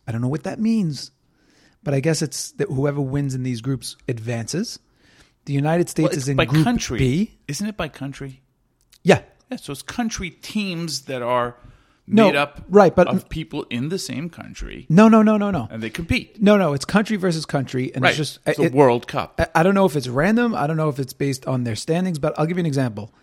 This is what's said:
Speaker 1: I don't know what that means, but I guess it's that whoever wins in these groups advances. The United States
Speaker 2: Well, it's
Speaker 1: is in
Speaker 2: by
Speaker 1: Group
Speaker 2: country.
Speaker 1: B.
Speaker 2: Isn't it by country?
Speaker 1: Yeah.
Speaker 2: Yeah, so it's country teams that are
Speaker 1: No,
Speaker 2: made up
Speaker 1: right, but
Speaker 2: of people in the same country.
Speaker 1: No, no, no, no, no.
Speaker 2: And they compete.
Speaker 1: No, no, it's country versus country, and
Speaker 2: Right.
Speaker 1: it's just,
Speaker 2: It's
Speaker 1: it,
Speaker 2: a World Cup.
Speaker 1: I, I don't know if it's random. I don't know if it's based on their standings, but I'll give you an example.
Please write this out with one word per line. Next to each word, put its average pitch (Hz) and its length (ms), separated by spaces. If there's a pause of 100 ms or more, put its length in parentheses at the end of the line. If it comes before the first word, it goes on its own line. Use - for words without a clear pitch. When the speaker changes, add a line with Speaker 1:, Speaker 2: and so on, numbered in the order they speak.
Speaker 1:
I 120 40
don't 113 100
know 123 60
what 147 160
that 185 160
means, 214 520 (720)
but 139 100
I 139 60
guess 156 240
it's - 300
that - 140
whoever 143 320
wins 139 360
in 127 80
these 123 180
groups 127 340 (120)
advances. 117 720 (680)
The 143 80
United 160 340
States - 180
Speaker 2:
Well, - 80
it's 143 100
Speaker 1:
is 135 60
in 139 60
Speaker 2:
by 131 100
Speaker 1:
Group 151 180
Speaker 2:
country. 233 340
Speaker 1:
B. 139 400 (100)
Speaker 2:
Isn't 202 200
it 208 100
by 165 120
country? 139 520 (600)
Speaker 1:
Yeah. 170 180 (300)
Speaker 2:
Yeah, 254 60
so - 140
it's 139 120
country 220 480
teams 170 720
that 131 180
are 120 340 (540)
Speaker 1:
No, 208 180
Speaker 2:
made 156 100
up - 320
Speaker 1:
right, 185 260
but 180 120
Speaker 2:
of 185 200
people - 420
in 120 200
the 185 100
same 151 300
country. - 600
Speaker 1:
No, 208 200
no, 220 140
no, 214 140
no, 202 140
no. 139 200
Speaker 2:
And 113 120
they 113 60
compete. - 520
Speaker 1:
No, 208 160
no, 175 160
it's 139 120
country 214 320
versus 165 280
country, 131 480
and 156 100
Speaker 2:
Right. 175 80
Speaker 1:
it's - 60
just, 147 280
Speaker 2:
It's 156 140
Speaker 1:
it, 156 140
Speaker 2:
a - 20
World 123 340
Cup. 117 320
Speaker 1:
I, 165 60 (120)
I 160 40
don't 196 100
know 196 120
if 151 120
it's 127 100
random. 214 480
I 143 120
don't 160 100
know 156 120
if 139 100
it's 135 140
based 139 340
on 131 180
their 113 100
standings, 170 440
but 147 180
I'll 156 80
give 175 120
you 180 40
an 170 40
example. 127 580